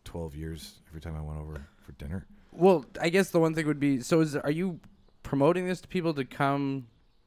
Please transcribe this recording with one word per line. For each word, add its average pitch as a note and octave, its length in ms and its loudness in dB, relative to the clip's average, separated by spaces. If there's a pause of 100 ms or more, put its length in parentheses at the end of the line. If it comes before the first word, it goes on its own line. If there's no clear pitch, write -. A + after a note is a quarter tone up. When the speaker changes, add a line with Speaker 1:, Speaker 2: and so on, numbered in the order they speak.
Speaker 1:
twelve D#2+ 320 -10
years D#2+ 380 -10 (140)
every D#2+ 140 -16
time D#2+ 160 -8
I D#2 40 -8
went D2+ 180 -8
over D2+ 260 -12 (160)
for - 120 -20
dinner?" D#2 340 -10 (240)
Speaker 2:
Well, E3+ 340 4 (160)
I E3+ 80 2
guess F#3 220 2
the F3 80 4
one D#3+ 160 4
thing D#3+ 100 0
would D3 140 0
be, C#3 220 2
so D#3+ 200 4
is, D3+ 140 0
are C#3+ 160 -2
you E3+ 280 -4 (440)
promoting E3 420 2
this F3+ 160 -4
to - 60 -20
people E3 260 0
to C#3 120 -4
come C#3 600 -2 (420)